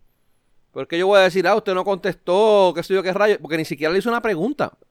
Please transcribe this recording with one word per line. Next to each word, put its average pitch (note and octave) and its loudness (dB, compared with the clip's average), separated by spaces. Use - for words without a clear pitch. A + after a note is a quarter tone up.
¿por C3+ -10
qué E3 -4
yo F#3 0
voy G3+ 6
a F#3+ 6
decir, F3 0
"Ah, G3+ 4
usted G#3+ -4
no F#3 -4
contestó, G3 2
qué E3 -6
sé F#3+ -4
yo, F#3+ 0
qué F3+ -4
rayo"? G3+ 2
Porque D#3 -6
ni D#3+ -4
siquiera D3+ -4
le F#3+ 0
hizo A3 -2
una A#3 -2
pregunta, G#3 -4